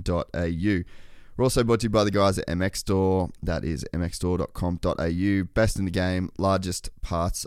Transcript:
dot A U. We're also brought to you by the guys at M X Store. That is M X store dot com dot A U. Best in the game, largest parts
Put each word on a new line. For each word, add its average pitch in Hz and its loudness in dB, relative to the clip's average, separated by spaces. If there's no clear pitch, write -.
dot 87 -2
A 85 -2
U. 87 0
We're 117 2
also 127 4
brought 113 4
to 120 -2
you 110 0
by 107 4
the 101 2
guys 98 4
at - -4
M 87 0
X 95 -2
Store. 95 2
That 80 -2
is 76 -4
M 85 -2
X 85 -4
store 90 0
dot - -6
com 87 -2
dot 90 0
A 82 0
U. 95 2
Best 110 2
in 98 0
the 92 -2
game, 92 0
largest 92 0
parts 87 -2